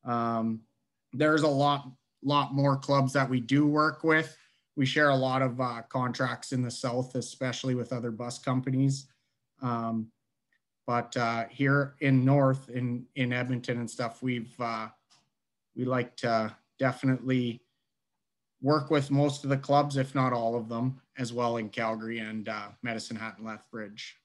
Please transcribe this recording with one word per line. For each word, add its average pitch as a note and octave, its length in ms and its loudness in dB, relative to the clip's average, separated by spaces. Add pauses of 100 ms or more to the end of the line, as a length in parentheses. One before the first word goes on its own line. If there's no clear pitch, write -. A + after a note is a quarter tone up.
Um, A2+ 580 -2 (520)
there's D3+ 300 2
a D#3+ 40 4
lot, C#3+ 400 2 (360)
lot C#3 320 2
more C#3 220 4
clubs C3+ 360 2
that C#3 160 4
we B2+ 100 2
do C3+ 280 4
work D3+ 360 2
with. D#3+ 320 2 (400)
We C3+ 120 2
share D3 220 4
a C#3 60 4
lot C3 280 2
of, B2 180 -2
uh, A#2 260 -4
contracts B2 640 -4
in B2+ 120 0
the A#2+ 80 -4
South, B2+ 420 -4
especially B2+ 640 -4
with B2 180 -4
other A#2+ 180 -4
bus A#2+ 280 -10
companies. C3+ 680 0 (560)
Um, A#2 460 -4 (800)
but, A#2+ 280 -2
uh, A#2 340 0
here C#3 500 2
in C3+ 260 4
North, C3+ 440 4
in, B2 360 -4 (100)
in B2 160 0
Edmonton B2 460 -2
and A#2+ 120 -6
stuff, A#2 340 -8
we've, B2 360 -4
uh, A2+ 280 -4 (880)
we B2+ 100 -4
like B2 320 -2
to A2 360 0 (260)
definitely B2+ 840 0 (1000)
work C#3+ 300 0
with C#3+ 220 2
most C#3 320 2
of C3+ 80 0
the C#3 60 2
clubs, C#3+ 400 2
if C3+ 180 -2
not B2+ 180 2
all A#2 220 0
of A2+ 120 -4
them, B2 320 -4 (200)
as A#2+ 120 -4
well A#2+ 260 0
in A2 120 -6
Calgary A2+ 480 -4
and, A2 320 -8
uh, G#2 200 -8 (120)
Medicine A2+ 340 -8
Hat A2 220 -10
and G#2+ 80 -14
Lethbridge. G#2+ 800 -14